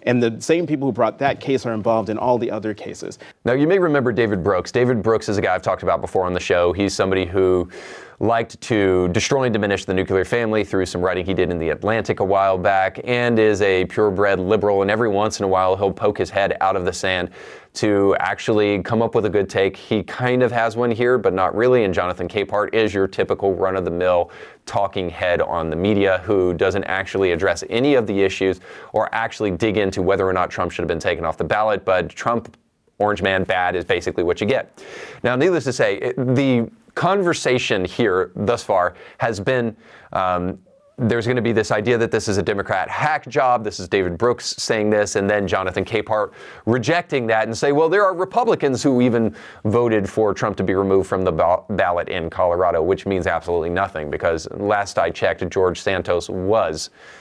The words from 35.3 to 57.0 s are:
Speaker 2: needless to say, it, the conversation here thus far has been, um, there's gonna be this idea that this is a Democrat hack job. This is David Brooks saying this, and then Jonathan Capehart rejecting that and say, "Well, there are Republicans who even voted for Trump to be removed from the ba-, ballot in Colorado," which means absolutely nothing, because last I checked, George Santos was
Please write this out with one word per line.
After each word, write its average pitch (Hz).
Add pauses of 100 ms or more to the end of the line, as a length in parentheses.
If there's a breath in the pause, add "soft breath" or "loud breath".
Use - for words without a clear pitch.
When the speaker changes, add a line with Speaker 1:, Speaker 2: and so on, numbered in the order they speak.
Speaker 2:
needless 160
to 131
say, 104
it, -
the 127 (280)
conversation 151
here 92
thus 113
far 90 (220 loud breath)
has 117
been, 117 (360 loud breath)
um, 90 (420)
there's 117
gonna 123
be 113
this 107
idea 113
that 113
this 110
is 101
a 98
Democrat 98
hack 151
job. 123
This 107
is 92
David 90
Brooks 120
saying 107
this, 104
and 98
then 104
Jonathan 92
Capehart 107 (340 loud breath)
rejecting 127
that 110
and 110
say, 143
"Well, 151
there 202
are 190
Republicans 180
who 131
even 117 (280 loud breath)
voted 110
for 107
Trump 104
to 101
be 95
removed 95
from 92
the 92
ba-, 85
ballot 87
in 82
Colorado," 87
which 92
means 92
absolutely 85
nothing, 87
because 80
last 101
I 85
checked, 87
George 90
Santos 90
was 92 (300 loud breath)